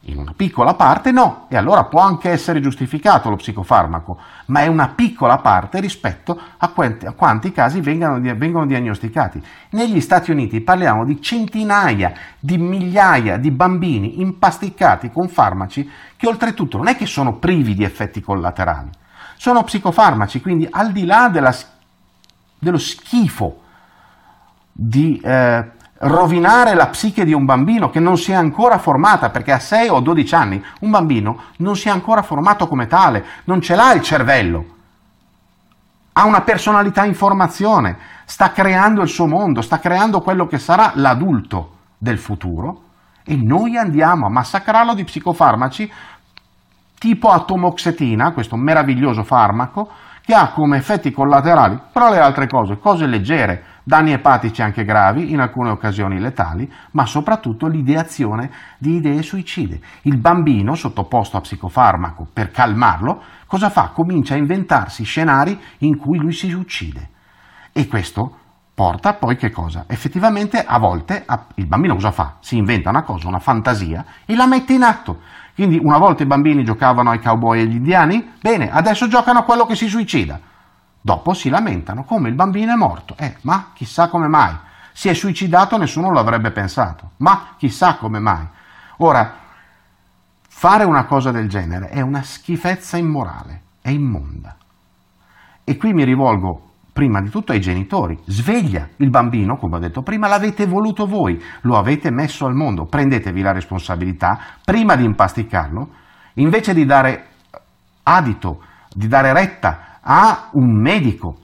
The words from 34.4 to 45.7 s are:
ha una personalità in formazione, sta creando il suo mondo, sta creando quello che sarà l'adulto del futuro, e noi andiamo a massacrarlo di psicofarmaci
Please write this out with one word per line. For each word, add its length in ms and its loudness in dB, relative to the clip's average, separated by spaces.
ha 120 4
una 160 4
personalità 640 0
in 80 0
formazione, 840 0
sta 260 0
creando 520 4
il 60 0
suo 180 0
mondo, 340 0
sta 160 -2
creando 440 0
quello 260 0
che 100 -4
sarà 380 4
l'adulto 840 0
del 180 -4
futuro, 640 -8
e 120 -4
noi 420 0
andiamo 480 2
a 60 -2
massacrarlo 640 0
di 80 -6
psicofarmaci 880 0